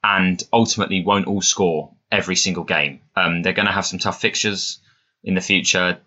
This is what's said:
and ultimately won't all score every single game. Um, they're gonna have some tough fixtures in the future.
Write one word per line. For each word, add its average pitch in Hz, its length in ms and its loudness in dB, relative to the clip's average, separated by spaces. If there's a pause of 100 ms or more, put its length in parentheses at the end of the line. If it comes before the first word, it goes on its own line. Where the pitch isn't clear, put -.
and 95 400 2 (100)
ultimately 107 500 2
won't 101 240 2
all 101 140 -2
score 85 520 0 (180)
every 92 240 -2
single 90 280 -2
game. 73 380 -2 (140)
Um, 87 260 0
they're 92 120 0
gonna 101 180 0
have 98 160 -2
some 92 120 -8
tough - 220 -4
fixtures - 580 -4 (440)
in 95 100 -2
the 92 80 0
future. 90 640 0